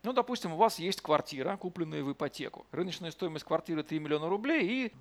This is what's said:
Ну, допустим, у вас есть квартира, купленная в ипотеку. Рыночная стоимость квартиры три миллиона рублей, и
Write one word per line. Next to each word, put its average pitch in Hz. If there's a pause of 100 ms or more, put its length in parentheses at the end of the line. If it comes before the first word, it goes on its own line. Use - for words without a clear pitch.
Ну, 240
допустим, 233
у -
вас 214
есть 180
квартира, 151
купленная 160
в 139
ипотеку. -
Рыночная 170
стоимость 156
квартиры 160
три 156
миллиона 151
рублей, 247
и -